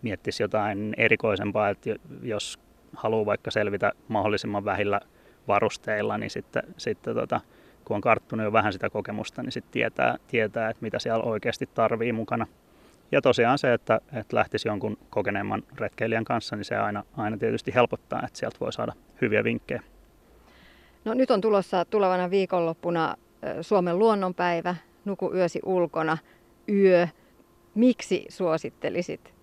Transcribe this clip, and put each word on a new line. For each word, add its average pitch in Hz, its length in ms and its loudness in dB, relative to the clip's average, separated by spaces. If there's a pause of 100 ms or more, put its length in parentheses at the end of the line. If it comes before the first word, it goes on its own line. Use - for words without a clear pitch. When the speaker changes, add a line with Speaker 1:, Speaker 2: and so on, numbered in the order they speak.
Speaker 1:
miettisi 110 420 -4
jotain 104 540 -2
erikoisempaa, 107 720 2
et 98 160 -6
jo-, 110 100 -2 (260)
jos 113 380 -8 (360)
haluaa 110 300 0
vaikka 104 260 -2
selvitä 101 400 0 (160)
mahdollisimman 104 580 -2
vähillä 101 340 0 (480)
varusteilla, 107 680 0
niin 107 120 -6
sitten, - 340 -6 (140)
sitten - 380 -6
tota, 117 260 -2 (440)
kun 110 100 -4
on 104 60 -4
karttunut 110 420 2
jo 104 100 -2
vähän 107 200 4
sitä 95 160 -4
kokemusta, 107 540 -8
niin 123 80 -6
sit - 200 -10
tietää, 120 460 0 (100)
tietää, 113 420 -2
että - 120 -8
mitä 110 180 -6
siellä 113 240 -2
oikeasti 117 500 -4
tarvii 117 400 0
mukana. 113 340 -4 (640)
Ja 143 100 4
tosiaan 123 360 4
se, 131 160 2
että, 113 280 2 (120)
että 117 220 -6
lähtisi 110 320 0
jonkun 104 300 -4 (120)
kokeneemman 101 540 -2 (120)
retkeilijän 113 500 -2
kanssa, 117 300 -4
niin 104 100 -8
se 113 120 -4
aina, 104 260 -2 (140)
aina 107 200 -4
tietysti 113 360 -2
helpottaa, 123 540 0
että - 120 -14
sieltä - 200 -6
voi 120 140 -6
saada 113 200 -6 (280)
hyviä 107 220 2
vinkkejä. 117 380 -4 (1200)
Speaker 2:
No, 220 80 -2
nyt 254 180 2
on 208 100 4
tulossa 196 440 2
tulevana 185 440 2
viikonloppuna, 170 840 0 (280)
ö, - 200 -6
Suomen 180 360 2
luonnonpäivä, 180 760 2 (320)
Nuku 190 260 -4
yösi 180 320 0
ulkona, 165 520 0 (520)
yö. 185 380 6 (680)
Miksi 226 540 2
suosittelisit - 1120 -4